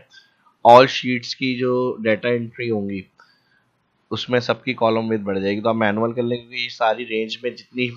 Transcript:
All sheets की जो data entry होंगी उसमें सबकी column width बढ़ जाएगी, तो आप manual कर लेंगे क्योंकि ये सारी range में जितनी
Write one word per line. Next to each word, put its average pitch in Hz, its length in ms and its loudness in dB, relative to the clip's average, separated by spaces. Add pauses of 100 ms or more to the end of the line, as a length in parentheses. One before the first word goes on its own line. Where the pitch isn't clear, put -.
(640)
All 123 240 10
sheets 123 440 -6
की 131 260 -4
जो 127 120 0 (300)
data 110 280 0
entry 120 380 -4
होंगी 101 360 -4 (1080)
उसमें 123 300 -2
सबकी 120 320 -4
column 113 360 0
width 110 140 -2
बढ़ 98 160 -4
जाएगी, 101 220 -2
तो 113 80 0
आप 113 60 0
manual 110 380 0
कर 123 80 -4
लेंगे 120 160 -2
क्योंकि 120 260 -12
ये 120 80 -8
सारी 113 340 0
range 110 380 -6
में 120 120 -6
जितनी 123 420 -6